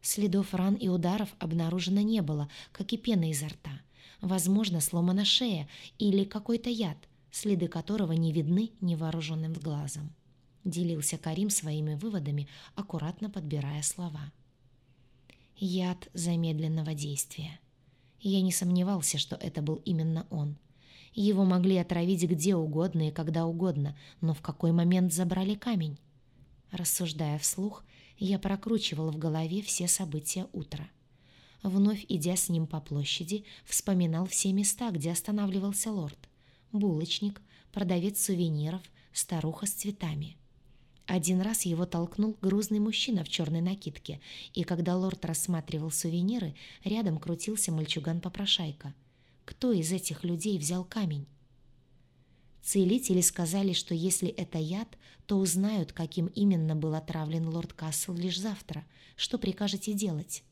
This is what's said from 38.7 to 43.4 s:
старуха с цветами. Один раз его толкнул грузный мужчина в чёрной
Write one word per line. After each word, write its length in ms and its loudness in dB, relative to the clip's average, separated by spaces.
старуха 540 -2
с 40 0
цветами. 680 -6
Один 360 2
раз 200 0
его 240 0
толкнул 560 0
грузный 380 2
мужчина 420 0
в 60 -8
чёрной 320 0